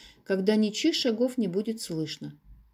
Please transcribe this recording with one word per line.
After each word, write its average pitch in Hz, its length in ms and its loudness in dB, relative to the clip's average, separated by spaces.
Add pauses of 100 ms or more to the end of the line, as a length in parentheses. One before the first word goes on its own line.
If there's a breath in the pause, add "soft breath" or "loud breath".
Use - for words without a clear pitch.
(240 loud breath)
когда 196 320 2
ничьих 214 400 2
шагов 247 420 0
не 214 80 2
будет 214 340 -2
слышно. 151 560 -6 (380)